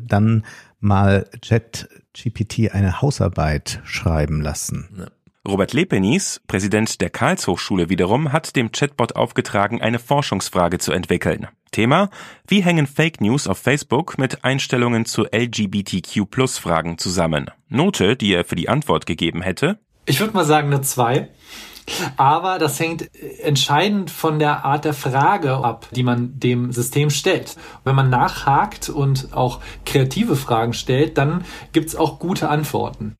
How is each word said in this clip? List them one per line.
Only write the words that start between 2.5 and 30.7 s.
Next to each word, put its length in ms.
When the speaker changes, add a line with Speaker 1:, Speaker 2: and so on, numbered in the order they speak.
Speaker 1:
eine 320
Hausarbeit 840
schreiben 560
lassen. 560
Speaker 2:
Ja. 100
Speaker 3:
Robert 260
Lepenis, 720
Präsident 540
der 100
Karlshochschule 800
wiederum, 440
hat 220
dem 160
Chatbot 460
aufgetragen, 680
eine 160
Forschungsfrage 800
zu 140
entwickeln. 560
Thema: 380
Wie 160
hängen 240
Fake 340
News 280
auf 100
Facebook 600
mit 260
Einstellungen 600
zu 220
L 220
G 180
B 160
T 180
Q 240
Plus 340
Fragen 380
zusammen? 500
Note, 480
die 160
er 120
für 120
die 140
Antwort 340
gegeben 380
hätte: 380
Speaker 4:
Ich 140
würd 120
mal 140
sagen, 220
eine 120
zwei. 480
Aber 440
das 180
hängt 320
entscheidend 640
von 300
der 260
Art 200
der 100
Frage 580
ab, 380
die 140
man 340
dem 320
System 400
stellt. 460
Wenn 140
man 120
nachhakt 800
und 440
auch 280
kreative 520
Fragen 380